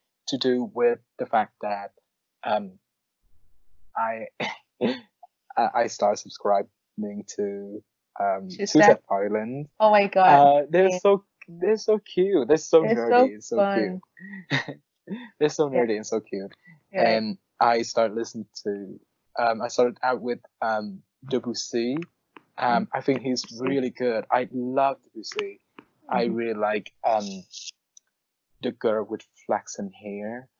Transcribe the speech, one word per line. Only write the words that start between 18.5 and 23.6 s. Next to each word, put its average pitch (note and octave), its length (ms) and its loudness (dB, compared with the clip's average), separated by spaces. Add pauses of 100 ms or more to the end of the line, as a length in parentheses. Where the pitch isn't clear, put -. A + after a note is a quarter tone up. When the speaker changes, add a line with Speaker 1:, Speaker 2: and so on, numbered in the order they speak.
Speaker 1:
to, G2+ 360 -8 (380)
um, A2+ 240 0
I A#2+ 60 -4
started B2 340 0
out B2+ 200 -2
with, A#2+ 180 -4 (220)
um, G#2+ 420 -4 (260)
Debussy. A#2+ 680 -2 (600)
Um, A#2 360 0
I C3+ 80 -4
think C3 200 0
he's B2+ 220 -4 (160)
really C3 320 -2